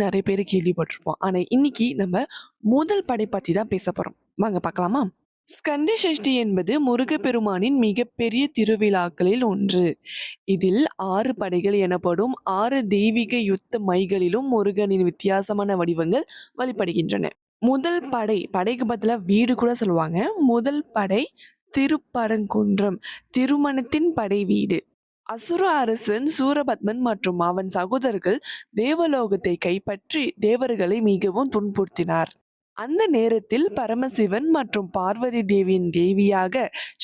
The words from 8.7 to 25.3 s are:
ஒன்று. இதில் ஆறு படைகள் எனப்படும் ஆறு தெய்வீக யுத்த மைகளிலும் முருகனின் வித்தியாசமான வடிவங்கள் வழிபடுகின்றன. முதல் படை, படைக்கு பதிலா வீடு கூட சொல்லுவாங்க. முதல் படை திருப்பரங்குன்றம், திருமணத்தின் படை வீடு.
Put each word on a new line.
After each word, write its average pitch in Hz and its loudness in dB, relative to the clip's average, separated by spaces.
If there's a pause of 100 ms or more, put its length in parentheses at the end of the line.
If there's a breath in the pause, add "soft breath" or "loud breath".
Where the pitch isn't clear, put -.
ஒன்று. 180 2 (680 loud breath)
இதில் 190 2 (320)
ஆறு 233 0
படைகள் 196 0
எனப்படும் 180 0 (220)
ஆறு 247 2 (160)
தெய்வீக 220 2
யுத்த 208 -4
மைகளிலும் 190 0
முருகனின் 196 2
வித்தியாசமான 196 -2
வடிவங்கள் 170 0 (320 loud breath)
வழிபடுகின்றன. 196 -2 (360)
முதல் 339 0 (140)
படை, 214 0 (200)
படைக்கு 240 -2
பதிலா 220 0 (140)
வீடு 233 4 (100)
கூட 240 2
சொல்லுவாங்க. 170 0 (220)
முதல் 277 0
படை 202 0 (540 loud breath)
திருப்பரங்குன்றம், 214 0 (340 loud breath)
திருமணத்தின் 285 2 (100)
படை 202 0 (120)
வீடு. 196 0 (520)